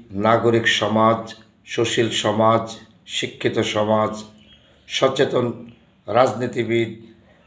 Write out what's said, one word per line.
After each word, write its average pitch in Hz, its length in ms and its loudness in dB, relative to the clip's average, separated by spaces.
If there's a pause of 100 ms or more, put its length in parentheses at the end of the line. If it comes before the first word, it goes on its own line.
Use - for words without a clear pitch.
(100)
নাগরিক 110 580 2
সমাজ, 110 680 0 (300)
সুশীল 113 460 -2
সমাজ, 110 540 2 (420)
শিক্ষিত - 520 -6
সমাজ, 107 540 0 (760)
সচেতন 131 600 0 (600)
রাজনীতিবিদ, 117 840 0 (560)